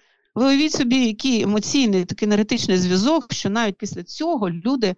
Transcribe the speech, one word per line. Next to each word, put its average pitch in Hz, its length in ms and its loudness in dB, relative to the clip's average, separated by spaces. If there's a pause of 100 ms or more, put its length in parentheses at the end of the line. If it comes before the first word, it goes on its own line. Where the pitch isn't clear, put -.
(360)
ви 226 100 2
уявіть 277 260 2
собі, 254 360 2
який 226 340 0
емоційний, 208 640 0
такий 208 220 -4
енергетичний 208 500 2
зв'язок, 190 560 0
що - 160 -4
навіть 208 280 -2
після 190 260 -10
цього 285 460 -4
люди, 214 380 -2
е, 185 100 -2